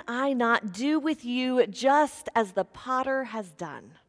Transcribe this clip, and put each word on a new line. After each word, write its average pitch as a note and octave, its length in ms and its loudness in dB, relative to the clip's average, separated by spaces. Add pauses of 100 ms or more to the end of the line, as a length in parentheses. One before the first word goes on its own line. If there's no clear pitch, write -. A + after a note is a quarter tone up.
I C4 260 0
not A#3 380 2
do C4+ 260 0
with D4+ 280 -2
you B3+ 420 2
just C4+ 680 2
as G#3+ 180 0
the F#3+ 100 2
potter C4 600 -4
has G#3 260 -8
done? D3 440 -12 (140)